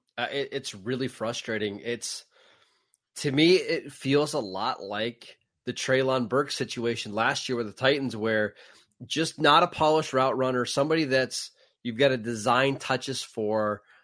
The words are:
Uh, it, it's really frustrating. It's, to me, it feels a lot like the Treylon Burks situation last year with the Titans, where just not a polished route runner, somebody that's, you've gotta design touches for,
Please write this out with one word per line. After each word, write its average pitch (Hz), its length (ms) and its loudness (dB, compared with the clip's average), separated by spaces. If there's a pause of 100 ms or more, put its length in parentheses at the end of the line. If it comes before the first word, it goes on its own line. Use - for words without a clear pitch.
(160)
Uh, 120 140 -4
it, 139 220 -4
it's 135 240 -8
really 123 320 -4
frustrating. 107 720 -4
It's, - 420 -8 (920)
to 139 160 -4
me, 160 220 6
it 139 360 0
feels 143 420 0
a 156 60 -2
lot 104 420 -4
like 104 580 -8 (280)
the 123 60 -4
Treylon 131 560 0
Burks 139 260 0
situation 117 580 -4
last 120 360 0
year 127 80 -2
with 117 100 -4
the 101 60 -12
Titans, 131 440 0
where 107 380 0 (500)
just 151 360 -4
not 156 240 8
a - 20 0
polished 156 460 2
route 131 260 2
runner, 127 280 0
somebody 156 360 2
that's, 131 480 0 (320)
you've 117 160 -6
gotta 135 180 4
design 120 600 2
touches 131 460 -4
for, 107 600 -2 (220)